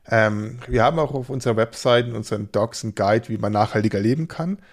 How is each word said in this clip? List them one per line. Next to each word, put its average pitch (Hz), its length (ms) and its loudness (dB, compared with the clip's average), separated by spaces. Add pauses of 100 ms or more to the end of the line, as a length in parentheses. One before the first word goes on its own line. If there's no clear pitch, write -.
Ähm, 107 500 0 (100)
wir 120 140 2
haben 156 160 4
auch 143 160 0
auf 131 160 -6
unserer 123 260 0
Website, 120 500 2
in 117 80 -6
unseren 107 380 -6
Docs, 107 320 -2
einen 110 100 -6
Guide, 107 340 2
wie 110 100 -6
man 104 140 -2
nachhaltiger 104 480 2
leben 135 280 0
kann. 185 300 -6 (140)